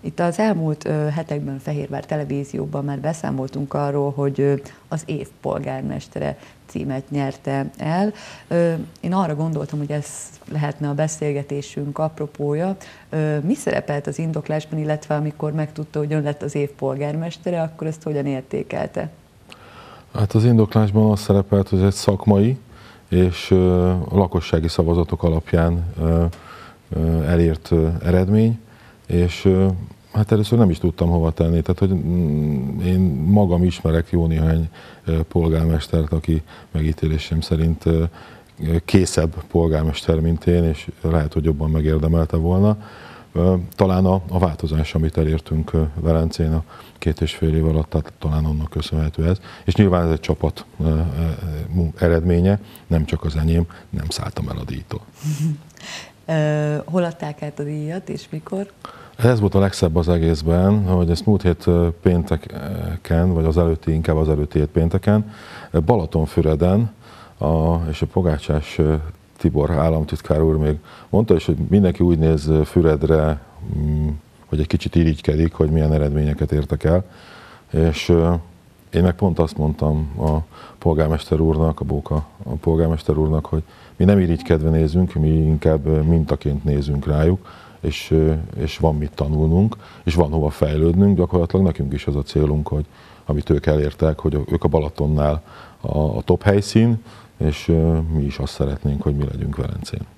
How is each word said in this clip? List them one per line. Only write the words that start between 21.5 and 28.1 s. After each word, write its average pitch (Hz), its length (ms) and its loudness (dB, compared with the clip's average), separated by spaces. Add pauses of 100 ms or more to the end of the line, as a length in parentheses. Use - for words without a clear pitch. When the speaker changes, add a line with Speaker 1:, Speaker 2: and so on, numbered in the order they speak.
Speaker 2:
hogy 95 100 2
ez 95 60 4
egy 98 80 2
szakmai 104 640 2 (500)
és, 90 440 2
ö, 90 420 4 (180)
lakossági 87 560 2
szavazatok 85 560 0
alapján, 85 600 0 (160)
ö, 82 240 2 (640)
ö, 80 340 0
elért, 82 480 0
ö, 80 160 4 (160)
eredmény, 104 560 2 (500)